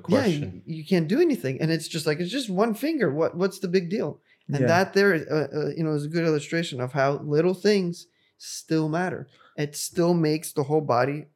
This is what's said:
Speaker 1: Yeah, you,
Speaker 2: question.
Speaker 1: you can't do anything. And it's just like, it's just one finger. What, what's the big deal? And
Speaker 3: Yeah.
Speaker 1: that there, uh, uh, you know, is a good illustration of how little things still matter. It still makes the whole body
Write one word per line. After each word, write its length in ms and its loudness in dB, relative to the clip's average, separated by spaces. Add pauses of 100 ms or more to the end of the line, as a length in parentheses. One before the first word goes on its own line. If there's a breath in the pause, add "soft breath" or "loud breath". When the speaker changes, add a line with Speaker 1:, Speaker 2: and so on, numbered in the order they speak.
Speaker 1:
Yeah, 180 2
you, 140 0
Speaker 2:
question. 280 -8
Speaker 1:
you 180 -10
can't 220 2
do 120 0
anything. 400 0
And 120 0
it's 160 -2
just 180 -6
like, 140 0
it's 120 -4
just 180 -6
one 260 0
finger. 360 0
What, 240 0
what's 240 -2
the 80 -6
big 220 0
deal? 300 -4 (280 soft breath)
And 140 -2
Speaker 3:
Yeah. 60 4
Speaker 1:
that 260 4
there, 220 4
uh, 320 0 (140)
uh, 140 -2
you 80 -2
know, 100 0
is 120 -2
a 40 -8
good 160 0
illustration 540 -2
of 140 -4
how 200 4 (100)
little 320 2
things 500 0 (320)
still 520 -2
matter. 380 -4 (300 soft breath)
It 180 -4
still 380 0
makes 400 0
the 100 0
whole 180 2
body 440 0 (100)